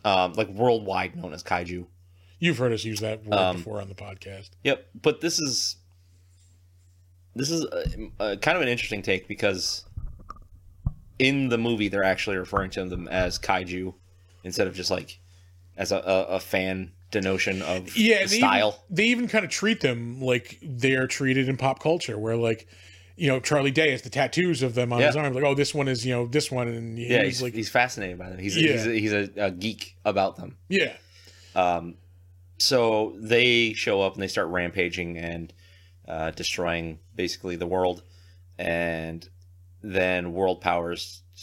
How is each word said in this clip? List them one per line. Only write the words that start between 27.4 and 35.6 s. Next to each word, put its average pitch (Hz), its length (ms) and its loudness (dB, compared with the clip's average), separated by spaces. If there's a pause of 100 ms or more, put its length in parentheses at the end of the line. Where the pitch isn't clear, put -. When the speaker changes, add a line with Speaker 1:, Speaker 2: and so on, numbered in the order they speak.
Speaker 2:
like, 123 120 -4
Speaker 1:
he's 110 160 -4
fascinated 110 480 0
by 92 120 -12
them. 92 100 -12
He's, 101 180 -4
Speaker 2:
Yeah. 160 140 4
Speaker 1:
he's 113 160 0
a, 117 120 0
he's 104 140 2
a, 101 240 2
a 98 140 0
geek 98 540 -8
about 98 320 2
them. - 200 -14 (120)
Speaker 2:
Yeah. 175 240 2 (640)
Speaker 1:
Um, 87 400 2 (640)
so 113 580 2
they 117 560 4
show 101 280 2
up 95 140 2
and 98 80 -4
they 95 40 -2
start 92 220 0
rampaging 87 680 -2
and, 82 360 -8 (560)